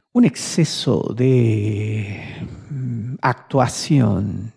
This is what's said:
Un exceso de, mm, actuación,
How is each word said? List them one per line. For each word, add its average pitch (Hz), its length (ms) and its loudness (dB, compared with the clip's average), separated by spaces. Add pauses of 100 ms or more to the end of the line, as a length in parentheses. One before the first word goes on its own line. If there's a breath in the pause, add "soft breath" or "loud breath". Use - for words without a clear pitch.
(140)
Un 240 120 6
exceso - 920 0
de, 107 1080 0 (480 loud breath)
mm, 127 500 -6
actuación, 113 1400 0